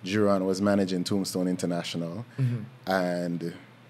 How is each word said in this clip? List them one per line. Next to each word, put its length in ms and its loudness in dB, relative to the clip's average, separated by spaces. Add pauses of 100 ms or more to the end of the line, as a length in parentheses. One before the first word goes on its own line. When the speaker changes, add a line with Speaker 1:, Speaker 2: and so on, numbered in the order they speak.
Speaker 1:
Duran 420 4
was 160 0
managing 420 2
Tombstone 440 0
International, 760 -4 (140)
Speaker 2:
Mm-hmm. 240 0 (280)
Speaker 1:
and 640 0 (380)